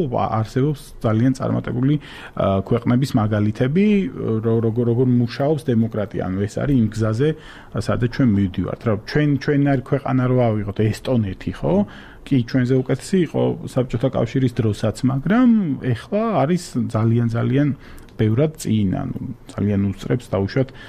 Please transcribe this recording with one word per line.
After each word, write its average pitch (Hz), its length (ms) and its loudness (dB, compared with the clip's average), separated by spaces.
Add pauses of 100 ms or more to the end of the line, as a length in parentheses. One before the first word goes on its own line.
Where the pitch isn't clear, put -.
(120)
ა, 104 140 0 (100)
არსებობს 131 460 0 (140)
ძალიან 117 380 2
წარმატებული, 120 600 0
ა, - 500 -6 (140)
ქვეყნების 120 540 0
მაგალითები, 110 720 2 (500)
რო-, 113 260 2
როგორ, 113 240 0
როგორ 120 240 2
მუშაობს 127 540 0
დემოკრატია, 110 600 0
ანუ 95 240 -2
ეს - 80 -8
არის 139 220 0
იმ 113 100 4
გზაზე, 110 420 0
ა, - 500 -8
სადაც 107 300 0
ჩვენ 131 200 2
მივდივართ, 98 520 0
რა, 113 200 0
ჩვენ, 151 320 0
ჩვენ 143 320 0
არ 139 160 2
ქვეყანა 131 420 0
რო 127 160 2
ავიღოთ, 107 400 0
ესტონეთი, 107 720 0
ხო? - 240 -2 (440)
კი, 131 220 0
ჩვენზე 123 340 0
უკეთესი 131 440 0
იყო 131 240 0 (200)
საბჭოთა 131 460 -2
კავშირის 123 440 0
დროსაც, 110 480 0
მაგრამ 160 480 2 (340)
ეხლა 131 400 -2 (120)
არის 160 280 2 (200)
ძალიან, 113 440 2
ძალიან 120 420 0 (440)
ბევრად 120 420 2
წინ, 104 380 0
ანუ 92 260 -4 (240)
ძალიან 101 400 -2
უსწრებს 101 440 -4
დაუშვათ 104 420 -2 (200)